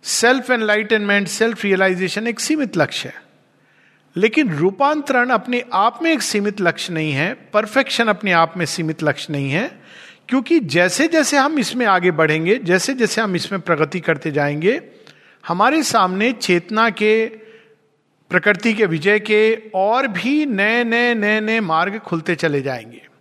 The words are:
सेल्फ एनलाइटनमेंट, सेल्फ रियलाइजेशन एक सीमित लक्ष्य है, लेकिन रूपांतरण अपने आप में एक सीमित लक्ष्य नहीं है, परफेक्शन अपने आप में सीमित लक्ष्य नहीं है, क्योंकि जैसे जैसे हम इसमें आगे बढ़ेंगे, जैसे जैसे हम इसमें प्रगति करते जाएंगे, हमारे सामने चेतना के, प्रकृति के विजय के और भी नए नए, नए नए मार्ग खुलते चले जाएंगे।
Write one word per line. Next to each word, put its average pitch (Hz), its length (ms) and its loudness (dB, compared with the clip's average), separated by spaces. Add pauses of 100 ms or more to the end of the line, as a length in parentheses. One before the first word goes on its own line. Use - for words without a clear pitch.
सेल्फ 262 480 0
एनलाइटनमेंट, 208 760 0
सेल्फ 226 360 -2
रियलाइजेशन 190 600 0
एक 233 140 -6
सीमित 294 360 -2
लक्ष्य 143 320 -2
है, - 140 -18 (920)
लेकिन 220 360 2
रूपांतरण 254 800 0
अपने 240 420 -2
आप 214 300 2
में 330 100 2
एक 247 100 0
सीमित 208 380 -2
लक्ष्य 175 320 -2
नहीं 156 200 -2
है, 156 220 0
परफेक्शन - 720 0
अपने 208 280 0
आप 165 240 4
में 175 100 -2
सीमित 160 360 -4
लक्ष्य 151 300 -2
नहीं 139 180 -4
है, 190 380 -4 (400)
क्योंकि 277 320 2
जैसे 175 480 2
जैसे 311 280 2
हम 285 220 2
इसमें 240 280 -2
आगे 180 240 4
बढ़ेंगे, 160 480 2
जैसे 185 360 0
जैसे 233 260 -2
हम 202 160 -2
इसमें 185 240 -6
प्रगति 156 400 -2
करते 156 300 -2
जाएंगे, 147 520 0 (680)
हमारे 233 340 2
सामने 208 500 0
चेतना 214 580 0
के, 214 360 2 (1040)
प्रकृति 208 440 2
के 214 120 2
विजय 180 340 2
के 214 420 2 (120)
और 220 320 0
भी 247 400 -2
नए 220 380 0
नए, 240 300 0
नए 214 260 0
नए 220 200 -2
मार्ग 185 380 0
खुलते 170 360 -4
चले 147 280 -2
जाएंगे। 120 440 -10 (140)